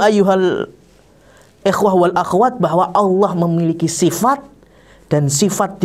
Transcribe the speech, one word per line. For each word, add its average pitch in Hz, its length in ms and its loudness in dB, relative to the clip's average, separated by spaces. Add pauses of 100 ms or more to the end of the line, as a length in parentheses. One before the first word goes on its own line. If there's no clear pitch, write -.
ayyuhal 190 640 2 (960)
ikhwah 196 320 0
wal 175 160 2
akhwat, 190 480 -2
bahwa 180 320 0
Allah 190 400 0
memiliki 170 560 -2
sifat, 233 560 -2 (640)
dan 147 240 0
sifat 196 520 -2